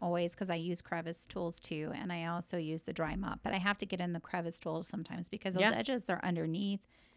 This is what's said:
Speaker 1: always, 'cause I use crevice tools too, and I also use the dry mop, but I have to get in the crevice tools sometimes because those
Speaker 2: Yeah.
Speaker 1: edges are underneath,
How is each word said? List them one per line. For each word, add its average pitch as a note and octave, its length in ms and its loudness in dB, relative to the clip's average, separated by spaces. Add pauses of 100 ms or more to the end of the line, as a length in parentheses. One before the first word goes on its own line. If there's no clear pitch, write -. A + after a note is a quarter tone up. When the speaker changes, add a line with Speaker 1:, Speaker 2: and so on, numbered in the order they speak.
Speaker 1:
always, F3 340 2
'cause F#3+ 140 -2
I F3 60 2
use E3+ 260 0
crevice E3+ 460 -4
tools F3 340 -2
too, D#3 340 -4
and F#3 180 -4
I E3+ 120 -2
also E3+ 320 -2
use D#3+ 280 -2
the - 100 -4
dry D#3 200 0
mop, - 280 -4
but - 100 0
I G3 60 2
have G3+ 200 4
to G3 80 -4
get F3+ 140 -2
in F3 140 0
the E3 60 -2
crevice E3+ 380 -2
tools E3 300 -2
sometimes E3+ 400 -6
because G3 260 -4
those F3+ 60 6
Speaker 2:
Yeah. G#3+ 120 8
Speaker 1:
edges A#3 360 0
are F3+ 160 2
underneath, F3+ 640 2 (300)